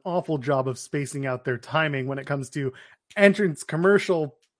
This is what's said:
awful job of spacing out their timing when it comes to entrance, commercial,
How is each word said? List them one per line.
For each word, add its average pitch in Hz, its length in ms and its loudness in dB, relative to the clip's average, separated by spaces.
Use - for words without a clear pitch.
awful 170 340 -2
job 131 300 0
of 123 100 -6
spacing 139 480 -6
out 127 180 -6
their 123 140 -2
timing 143 480 -2
when 135 120 -6
it 131 80 -12
comes 139 240 -4
to 135 220 -6
entrance, 202 480 4
commercial, 170 720 2